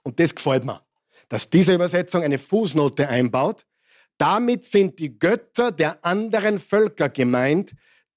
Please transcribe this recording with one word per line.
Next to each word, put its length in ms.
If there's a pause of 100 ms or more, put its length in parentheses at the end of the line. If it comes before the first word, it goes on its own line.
und 160
das 160
gefällt 300
mir, 180 (460)
dass 200
diese 260
Übersetzung 500
eine 140
Fußnote 680
einbaut, 560 (540)
damit 460
sind 340
die 200
Götter 520
der 340
anderen 540
Völker 500
gemeint, 680 (420)